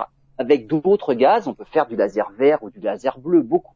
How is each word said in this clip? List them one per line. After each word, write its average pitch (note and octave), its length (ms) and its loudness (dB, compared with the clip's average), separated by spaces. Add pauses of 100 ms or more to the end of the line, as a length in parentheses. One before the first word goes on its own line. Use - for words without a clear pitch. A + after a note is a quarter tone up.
(420)
avec A#2+ 260 0
d'autres D#3 480 0
gaz, D#3 340 2
on G#2+ 40 -10
peut - 120 -16
faire D#3 200 -2
du E3+ 120 -10
laser G2+ 340 -2
vert C3+ 320 0
ou G2+ 60 -14
du - 100 -20
laser B2+ 400 -6
bleu, D3+ 220 2
beaucoup C3 340 -4